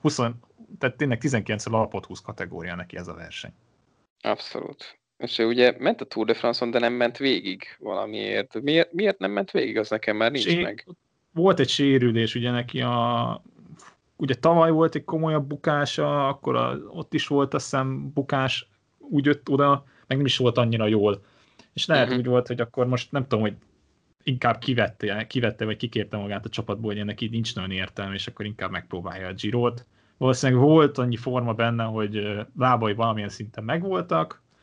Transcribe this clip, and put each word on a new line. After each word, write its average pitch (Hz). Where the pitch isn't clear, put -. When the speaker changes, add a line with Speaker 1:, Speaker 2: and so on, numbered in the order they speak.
Speaker 1:
húsz, 147
tehát 127
tényleg 131
tizenkilenc 110
lapot 110
húz -
kategória 90
neki 87
ez 90
a 87
verseny. -
Speaker 2:
Abszolút. -
És -
ő 113
ugye 123
ment 165
a -
Tour 110
de 113
France-on, 120
de 120
nem 120
ment 120
végig 98
valamiért. 104
Miért, 156
miért 208
nem 190
ment 196
végig, 110
az 107
nekem 110
már 113
nincs 123
Speaker 1:
Sé-, 170
Speaker 2:
meg. -
Speaker 1:
volt 175
egy 127
sérülés 123
ugye 123
neki 120
a, 120
ugye 135
tavaly 165
volt 160
egy 147
komolyabb 156
bukása, 147
akkor 135
a, 123
ott 160
is 156
volt, 139
azt 143
hiszem, 135
bukás, 135
úgy 151
jött 143
oda, 143
meg 135
nem 139
is 127
volt 123
annyira 113
jól. 104
És -
lehet 139
Speaker 2:
Mhm. 127
Speaker 1:
úgy 123
volt, 123
hogy 123
akkor 123
most 123
nem 139
tudom, 117
hogy 104
inkább 123
kivette, 110
kivette, 113
vagy 107
kikérte 110
magát 101
a 110
csapatból, 107
hogy 104
neki 104
nincs 113
nagyon 92
értelme, 95
és 98
akkor -
inkább 101
megpróbálja 92
a 92
Girot. 120
Valószínűleg 127
volt 151
annyi 123
forma 120
benne, 117
hogy, 110
ö, 104
lábai 120
valamilyen 110
szinten 107
megvoltak, 170